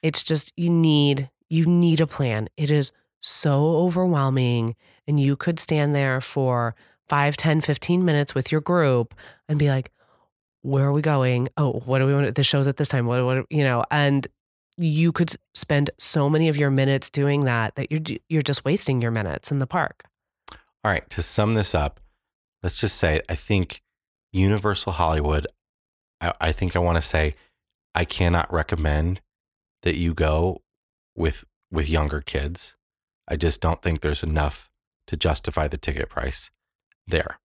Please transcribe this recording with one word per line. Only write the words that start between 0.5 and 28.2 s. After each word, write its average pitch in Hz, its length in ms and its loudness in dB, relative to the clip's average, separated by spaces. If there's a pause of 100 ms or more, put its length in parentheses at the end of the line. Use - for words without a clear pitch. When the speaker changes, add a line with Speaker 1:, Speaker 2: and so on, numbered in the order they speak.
Speaker 1:
you 170 140 0
need, 147 600 4 (180)
you 160 180 2
need 170 340 4
a 160 60 4
plan. 110 500 -2
It 147 140 -2
is 147 220 0 (280)
so 151 580 2
overwhelming, 135 1000 0 (300)
and 147 120 0
you 139 180 2
could 170 220 -2
stand 147 360 0
there 131 260 0
for 123 540 -2 (340)
five, 143 280 2
ten, 156 240 2
fifteen 175 440 0
minutes 147 300 2
with 131 180 -2
your 151 80 2
group 143 540 2 (340)
and 151 100 0
be 143 100 4
like, 135 220 -2 (720)
"Where 139 240 2
are 143 60 2
we 147 100 2
going? 131 540 2
Oh, 143 160 0 (140)
what 131 140 2
do 135 60 2
we 139 60 2
want 143 140 2
to, 107 60 -2
the 143 120 0
show's 139 240 2
at 139 80 -2
this 147 120 -2
time. 123 180 0
What, 123 180 0
what," 131 260 -2
you 151 120 0
know, 123 280 0
and 139 360 2 (500)
you 165 360 2
could 175 180 0
s-, - 80 -4 (160)
spend 143 440 0
so 143 300 0
many 156 200 2
of 147 80 0
your 143 140 2
minutes 135 380 2
doing 143 380 0
that, 117 300 0
that 139 140 -8
you're 156 100 -4
d-, 151 280 -10
you're 156 140 0
just 139 220 -2
wasting 135 360 0
your 117 100 -2
minutes 101 400 -4
in 143 100 -2
the 131 60 -2
park. - 380 -4 (480)
Speaker 2:
All - 380 -6
right, - 200 -2
to 104 120 -4
sum 110 320 2
this 107 200 0
up, 76 240 -2 (640)
let's 90 180 -4
just - 180 2
say, 78 300 2
I 87 60 -4
think - 480 -2 (500)
Universal 98 600 0
Hollywood, 78 540 0 (760)
I, 87 200 -2
I 82 120 0
think 90 240 -2
I 87 40 2
wanna 85 220 2
say, 78 320 0 (600)
I 87 100 0
cannot 85 480 0